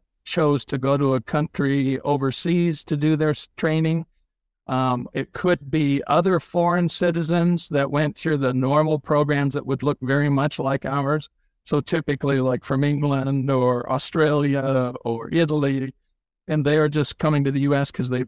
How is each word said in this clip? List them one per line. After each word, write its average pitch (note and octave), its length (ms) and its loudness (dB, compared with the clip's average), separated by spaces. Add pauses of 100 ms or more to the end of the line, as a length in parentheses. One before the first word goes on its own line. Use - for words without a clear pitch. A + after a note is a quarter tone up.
(260)
chose D3 400 0
to C#3+ 120 -6
go C3+ 200 0
to C3+ 180 2
a A#2+ 60 -2
country C#3 800 -2
overseas D3 800 0
to D#3+ 120 -2
do D3+ 200 2
their D3+ 160 2
s-, - 160 -6 (100)
training. D#3+ 480 0 (640)
Um, B2+ 460 -2
it - 200 -6
could F3 360 -2
be C#3 380 0
other E3+ 320 2
foreign F3 480 0
citizens E3+ 800 0
that C#3 220 0
went D3 260 -2
through D#3 200 0
the C3 160 0
normal D3 460 2
programs C#3+ 540 0
that C#3+ 120 -6
would C3 180 -2
look C#3+ 180 0
very C#3+ 280 2
much C#3+ 300 0
like C3+ 260 -4
ours. C#3+ 420 -2 (380)
So D3 160 0
typically, C#3 580 -2
like, B2+ 240 0
from C#3 220 0
England C#3 680 0
or B2 400 0
Australia C#3 1000 0 (100)
or A#2 300 -4
Italy, C#3+ 600 0 (540)
and D#3 180 0
they D3 120 4
are D3+ 100 4
just D3 300 -2
coming D3+ 260 0
to C#3 80 0
the C#3 100 -2
U C#3+ 140 2
S C#3 160 0
'cause B2+ 160 -4
they've B2+ 200 -2